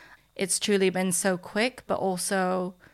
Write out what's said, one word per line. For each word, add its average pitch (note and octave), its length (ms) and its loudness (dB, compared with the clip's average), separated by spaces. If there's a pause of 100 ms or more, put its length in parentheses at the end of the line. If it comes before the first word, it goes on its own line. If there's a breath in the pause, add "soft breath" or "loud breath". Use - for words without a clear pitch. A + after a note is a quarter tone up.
(360 loud breath)
it's F#3 220 -2
truly G3 320 4
been F#3 220 0
so F3+ 260 0
quick, A3 480 -4
but - 140 -2
also F#3 720 0 (200 soft breath)